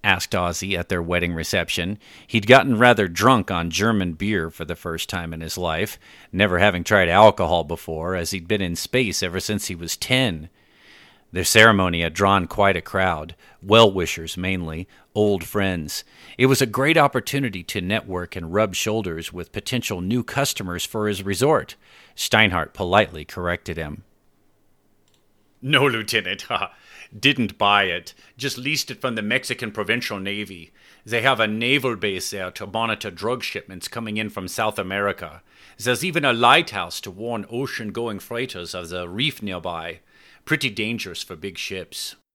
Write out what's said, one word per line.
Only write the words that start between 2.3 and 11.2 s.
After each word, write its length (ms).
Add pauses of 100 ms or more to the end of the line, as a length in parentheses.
gotten 320
rather 300
drunk 420
on 220
German 420
beer 380
for 120
the 120
first 340
time 240
in 80
his 160
life, 400 (340)
never 280
having 240
tried 260
alcohol 540
before, 520
as 140
he'd 180
been 140
in 140
space 480
ever 160
since 260
he 80
was 240
ten. 520 (840)